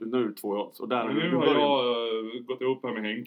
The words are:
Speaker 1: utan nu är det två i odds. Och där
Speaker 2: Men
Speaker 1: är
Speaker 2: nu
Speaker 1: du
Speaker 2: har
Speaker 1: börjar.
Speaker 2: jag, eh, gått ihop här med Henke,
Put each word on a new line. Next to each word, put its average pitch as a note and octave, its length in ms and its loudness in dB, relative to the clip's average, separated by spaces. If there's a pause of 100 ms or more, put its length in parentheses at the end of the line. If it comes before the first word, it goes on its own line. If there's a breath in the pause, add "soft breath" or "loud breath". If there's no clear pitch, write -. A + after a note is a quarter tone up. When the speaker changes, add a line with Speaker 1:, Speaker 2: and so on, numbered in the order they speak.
Speaker 1:
utan A2+ 80 -6 (100)
nu A#2+ 40 4
är A2 40 0
det G#2 60 -6
två G2+ 220 -2
i G#2 40 0
odds. - 200 -8
Och A2 80 -6
där A#2+ 160 0
Speaker 2:
Men A2 120 -2
Speaker 1:
är - 80 2
Speaker 2:
nu - 60 0
Speaker 1:
du C3 60 2
Speaker 2:
har B2+ 100 4
Speaker 1:
börjar. D3 140 6
Speaker 2:
jag, A#2+ 760 0
eh, B2 60 -10
gått B2 180 -6
ihop C3 220 0
här B2 100 -4
med A2 100 -6
Henke, A2 240 -6